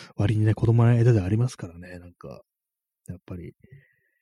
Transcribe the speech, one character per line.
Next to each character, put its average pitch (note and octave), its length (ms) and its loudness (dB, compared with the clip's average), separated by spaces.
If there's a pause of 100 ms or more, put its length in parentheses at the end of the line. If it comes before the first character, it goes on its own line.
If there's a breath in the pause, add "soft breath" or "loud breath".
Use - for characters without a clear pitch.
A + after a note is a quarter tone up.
(160 loud breath)
割 G#2 200 0
に G#2+ 80 0
ね、 A2 100 2
子 - 120 -2
供 A#2 180 4
の A#2 60 6
間 A#2+ 220 4
で A2 80 4
あ F2+ 80 -4
り G#2 80 0
ま B2 120 0
す - 80 -12
か - 120 -12
ら E2+ 100 -18
ね、 F2 200 -18
な F2 80 -20
ん F2+ 60 -20
か、 - 300 -20 (680)
や F2+ 80 -14
っ - 100 -18
ぱ F#2+ 100 -14
り、 D#3 180 -16 (680 soft breath)